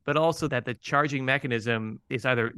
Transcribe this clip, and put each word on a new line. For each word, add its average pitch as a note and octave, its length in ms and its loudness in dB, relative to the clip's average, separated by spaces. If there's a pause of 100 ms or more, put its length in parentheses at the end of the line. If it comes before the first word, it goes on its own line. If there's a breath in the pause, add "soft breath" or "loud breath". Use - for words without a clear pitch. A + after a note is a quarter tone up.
but C#3+ 140 0
also D#3+ 320 2
that B2 160 -2
the B2 100 -4
charging C#3+ 500 0
mechanism A#2 720 -2 (100)
is B2 160 -4
either A#2 320 2